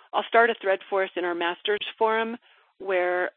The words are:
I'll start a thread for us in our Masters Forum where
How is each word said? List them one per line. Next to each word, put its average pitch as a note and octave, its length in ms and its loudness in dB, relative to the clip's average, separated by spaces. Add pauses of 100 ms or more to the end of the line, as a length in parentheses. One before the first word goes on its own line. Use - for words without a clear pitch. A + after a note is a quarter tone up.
(140)
I'll G#3 140 0
start A#3 220 6
a A3+ 120 -2
thread G3 180 0 (100)
for F#3+ 140 0
us F#3 120 -4
in F3+ 100 -2
our F3 80 -2
Masters F3 520 -2 (120)
Forum A3+ 400 0 (420)
where F3+ 580 0